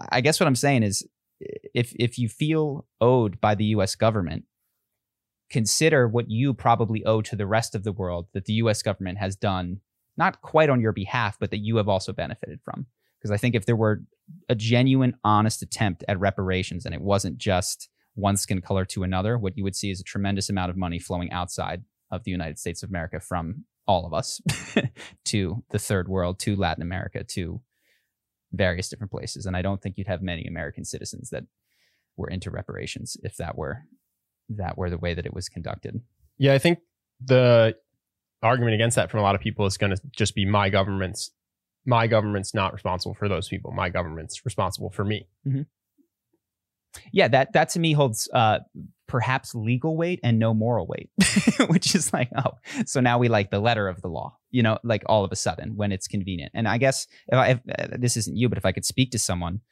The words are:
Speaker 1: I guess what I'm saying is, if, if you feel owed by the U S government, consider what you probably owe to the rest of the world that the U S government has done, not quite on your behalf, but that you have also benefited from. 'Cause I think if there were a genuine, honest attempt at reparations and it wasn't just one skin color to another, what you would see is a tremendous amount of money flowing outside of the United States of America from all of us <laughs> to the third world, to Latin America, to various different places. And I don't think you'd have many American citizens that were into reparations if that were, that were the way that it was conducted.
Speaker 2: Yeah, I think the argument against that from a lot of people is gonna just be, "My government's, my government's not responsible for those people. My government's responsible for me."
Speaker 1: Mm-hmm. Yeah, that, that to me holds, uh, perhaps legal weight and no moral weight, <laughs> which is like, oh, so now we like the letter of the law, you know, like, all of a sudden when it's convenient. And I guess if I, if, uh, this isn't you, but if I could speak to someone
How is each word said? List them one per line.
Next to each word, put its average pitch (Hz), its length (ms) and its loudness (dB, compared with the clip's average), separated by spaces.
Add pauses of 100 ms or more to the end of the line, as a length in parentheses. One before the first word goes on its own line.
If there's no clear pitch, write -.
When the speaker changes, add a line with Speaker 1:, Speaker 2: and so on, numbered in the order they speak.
(120)
Speaker 1:
I 127 80 2
guess 147 200 2
what 175 80 4
I'm 131 80 4
saying 131 280 4
is, 101 240 -2 (320)
if, - 600 -6
if 117 180 0
you 123 100 0
feel 151 600 -2 (120)
owed 117 400 4
by 107 140 4
the 104 120 0
U 104 180 2
S - 120 -2
government, 107 500 0 (1080)
consider 131 560 4
what 113 240 -2
you 127 220 2
probably 110 520 2
owe 110 160 4
to - 140 -6
the 101 100 -2
rest 110 300 0
of 98 80 -6
the 107 80 -2
world 90 420 -6
that 120 120 -6
the 110 80 -2
U 113 160 2
S 104 120 0
government 98 380 -4
has 95 160 -4
done, 92 440 -4 (380)
not 175 240 -2
quite 156 280 4
on 123 120 4
your 110 120 2
behalf, 104 460 -2
but 101 120 -4
that 107 80 -4
you 110 180 0
have 104 100 2
also 95 240 0
benefited - 520 -8
from. - 240 -10 (340)
'Cause 104 80 -4
I 104 80 2
think 120 160 2
if 110 140 0
there 117 80 4
were 107 280 2 (460)
a 127 60 2
genuine, 123 680 4
honest 107 380 4
attempt - 460 -2
at 101 120 0
reparations 92 640 -2
and 85 100 -8
it 80 60 -10
wasn't 95 360 0
just - 500 -2 (280)
one 101 200 2
skin 98 240 -2
color 95 260 -2
to - 180 -6
another, 95 340 0
what 98 180 -4
you 98 80 -6
would 95 120 -4
see 101 160 -4
is 95 80 -8
a 92 40 -14
tremendous 98 460 -4
amount 92 220 -2
of 90 60 -8
money 87 200 -4
flowing 87 340 -6
outside 87 520 -6 (260)
of 90 140 -8
the 95 80 -6
United 82 260 -6
States 85 240 -8
of - 80 -10
America 82 300 -6
from 87 460 -8 (200)
all 85 220 2
of 80 60 -8
us - 280 -6 (340)
<laughs> - 500 -4
to 98 440 -2
the 104 100 -2
third 95 300 -2
world, 92 300 -2
to 104 160 -2
Latin 87 260 -2
America, 90 420 -8
to 87 380 -8 (920)
various 92 340 0
different - 240 -10
places. - 340 -10
And 90 120 -2
I 92 40 0
don't 95 200 -2
think 95 160 -8
you'd 98 100 -8
have 92 140 -4
many 87 240 -6
American 82 400 -10
citizens - 460 -12
that 65 120 -8 (720)
were - 140 -8
into 87 200 -8
reparations - 760 -10
if - 140 -10
that 82 200 -8
were, 69 260 -8 (640)
that 92 280 -6
were 92 120 -2
the 87 80 -4
way 87 160 -4
that 85 120 -4
it - 80 -10
was - 160 -10
conducted. - 520 -10 (360)
Speaker 2:
Yeah, 139 160 6
I 139 40 8
think 170 220 2 (400)
the 120 560 8 (680)
argument 120 340 4
against 113 200 2
that 95 160 2
from 113 80 -2
a 104 40 2
lot 98 120 4
of 92 60 -2
people 107 240 0
is 98 120 0
gonna 98 200 0 (140)
just - 220 0
be, 101 120 0
"My 101 240 4
government's, 98 600 0 (540)
my 117 220 4
government's 104 460 0
not 98 200 0
responsible 92 420 -4
for 104 120 -2
those 90 220 -2
people. - 220 -8
My 92 180 -2
government's 82 560 -6
responsible 95 460 -4
for 107 120 -4
me." 104 240 -4 (180)
Speaker 1:
Mm-hmm. 135 180 -2 (1500)
Yeah, 180 160 6
that, 131 260 4
that 165 160 4
to 175 100 -2
me 160 140 4
holds, 139 400 2
uh, 110 260 4 (480)
perhaps 127 460 -2
legal 123 420 -2
weight 170 280 -2
and 117 160 4
no 113 140 4
moral 110 340 0
weight, - 240 -10 (260)
<laughs> 226 300 2
which - 260 2
is 160 180 -2
like, 127 240 -2
oh, - 220 -2 (280)
so - 140 -2
now 120 200 4
we 123 80 4
like 104 240 2
the 101 80 0
letter 107 280 2
of 90 140 -6
the 92 60 -8
law, 80 300 -8 (120)
you 120 140 2
know, 110 200 2
like, 113 220 0
all 107 180 4
of 95 80 -4
a - 40 -4
sudden - 400 -4
when 104 160 -2
it's 92 160 -6
convenient. 92 480 -6
And 113 120 0
I 110 120 2
guess - 260 2 (220)
if 123 100 4
I, 117 120 6
if, 127 100 4 (180)
uh, - 220 -6
this 123 180 0
isn't 98 180 -4
you, 117 140 2
but - 80 -2
if - 80 -2
I 92 60 4
could - 140 -6
speak 127 260 0
to 107 80 -2
someone 87 420 -4 (100)